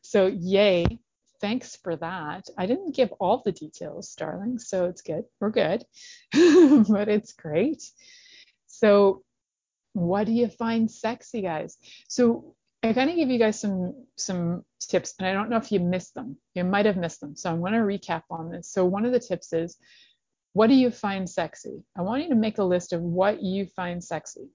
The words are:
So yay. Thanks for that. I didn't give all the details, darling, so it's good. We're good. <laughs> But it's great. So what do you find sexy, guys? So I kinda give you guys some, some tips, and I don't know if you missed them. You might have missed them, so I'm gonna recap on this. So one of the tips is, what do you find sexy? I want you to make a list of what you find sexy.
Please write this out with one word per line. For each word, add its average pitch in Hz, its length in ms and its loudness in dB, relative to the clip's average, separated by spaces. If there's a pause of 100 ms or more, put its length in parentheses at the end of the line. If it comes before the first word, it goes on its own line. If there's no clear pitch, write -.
So 196 240 2
yay. 190 580 2 (560)
Thanks 226 340 -6
for 170 220 -8
that. 170 500 -10 (100)
I 185 80 -2
didn't 320 300 -4
give 247 180 0
all 202 300 0
the 202 80 -2
details, - 640 -14
darling, 208 420 -8
so 185 280 -4
it's 180 160 -8
good. 165 240 -8 (160)
We're 202 80 -2
good. 208 340 0 (480)
<laughs> 302 560 8
But 208 220 0
it's 214 240 -2
great. 175 500 -2 (840)
So 202 560 4 (680)
what 190 340 0
do 226 60 -2
you 233 160 2
find 226 420 -2
sexy, 226 520 -8
guys? 160 360 -6 (300)
So - 480 0 (280)
I 226 100 0
kinda 277 220 0
give 311 140 0
you 254 80 0
guys 220 220 2
some, 196 460 -6 (100)
some 175 480 -4 (160)
tips, - 400 -4
and 185 80 -4
I 185 60 -2
don't 214 160 -4
know 233 80 0
if 214 160 -4
you 190 80 0
missed 180 320 -4
them. - 240 -14 (160)
You 180 100 -4
might 202 220 0
have 208 100 2
missed 170 240 -6
them, 147 160 -14
so 180 160 -6
I'm 170 100 -2
gonna 208 180 0
recap 196 500 -4
on 165 200 -12
this. 170 200 -14
So 190 160 0
one 196 200 0
of 247 60 0
the 247 80 2
tips - 320 -8
is, 170 260 -4 (760)
what 214 140 6
do 269 80 6
you 254 140 6
find 196 400 -6
sexy? - 540 -8 (140)
I 175 60 -4
want 240 200 -2
you 349 60 -8
to 262 60 2
make 220 240 0
a 202 40 0
list 180 300 0
of 170 80 -4
what 185 420 0
you 190 220 -4
find 175 360 -8
sexy. - 540 -12